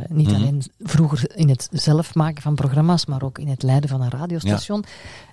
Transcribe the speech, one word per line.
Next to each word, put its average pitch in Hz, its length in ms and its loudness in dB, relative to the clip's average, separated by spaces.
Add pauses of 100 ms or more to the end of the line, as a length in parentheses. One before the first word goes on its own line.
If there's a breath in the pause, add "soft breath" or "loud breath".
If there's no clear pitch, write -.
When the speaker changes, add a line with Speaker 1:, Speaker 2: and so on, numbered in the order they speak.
Speaker 1:
niet 151 180 2
Speaker 2:
Mhm. 101 100 4
Speaker 1:
alleen 139 260 2 (160)
vroeger 151 580 0
in 156 120 4
het 135 240 2
zelf 156 420 0
maken 156 280 -2
van 151 120 -2
programma's, 156 520 2
maar 131 160 -4
ook 135 160 -6
in 147 100 -6
het 135 140 -4
leiden 135 280 2
van 131 100 -2
een 123 100 -2
radiostation. 175 760 -4
Speaker 2:
Ja. - 60 -20 (400 loud breath)